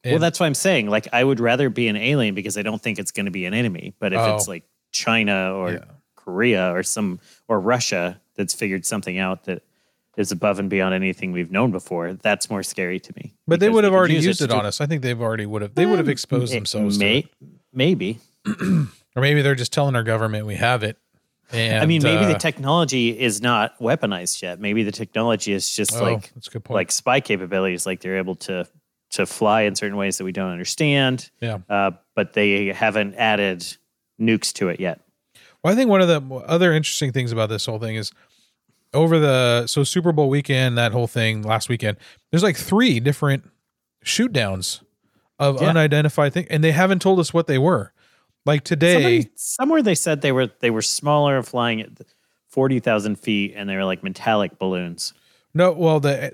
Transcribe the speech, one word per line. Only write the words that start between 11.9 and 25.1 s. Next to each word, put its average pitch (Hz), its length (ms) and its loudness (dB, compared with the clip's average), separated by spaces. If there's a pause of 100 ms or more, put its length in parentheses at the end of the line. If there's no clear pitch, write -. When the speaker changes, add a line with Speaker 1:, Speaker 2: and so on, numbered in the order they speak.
Speaker 1:
that's 104 360 -2
more 98 140 -6
scary 92 380 -6
to - 160 -20
me - 160 -16 (140)
Speaker 2:
But 170 120 2
they 196 60 2
Speaker 1:
because 214 100 2
Speaker 2:
would 214 80 6
have 196 80 4
Speaker 1:
they 190 40 4
could 185 40 6
Speaker 2:
already 175 140 4
Speaker 1:
use 160 120 2
it - 40 4
Speaker 2:
used 180 100 -2
Speaker 1:
to 151 60 0
Speaker 2:
it - 60 -4
Speaker 1:
do 113 40 2
Speaker 2:
on 104 100 0
us. 101 140 -4
I 147 60 -2
think 151 160 -2
they've 123 180 -4
already 110 260 -4
would 104 160 -6
have, 104 140 -8
they 175 100 4
would 208 120 4
have 160 100 0
Speaker 1:
Um, 151 40 0
Speaker 2:
exposed 127 420 -2
Speaker 1:
it - 20 -4
Speaker 2:
themselves 107 420 -2
Speaker 1:
may-, 107 260 2
Speaker 2:
to - 40 -14
it. - 60 -20 (400)
Speaker 1:
maybe. 131 460 0 (260)
Speaker 2:
<clears throat> 208 140 -6 (580)
Or 127 40 0
maybe 143 200 2
they're 139 140 2
just 123 180 -6
telling 143 220 0
our 117 80 0
government 110 420 -2
we 104 100 -6
have 120 280 0
it 110 140 -6 (540)
and, 113 300 0
Speaker 1:
I - 40 4
mean, 160 180 4
maybe 107 220 4
the 104 100 4
Speaker 2:
uh, 101 40 -4
Speaker 1:
technology 135 760 0
is 110 240 -2
not 113 380 0
weaponized 107 600 -2
yet. 90 180 -10
Maybe 107 240 -2
the 101 80 -2
technology 110 640 -2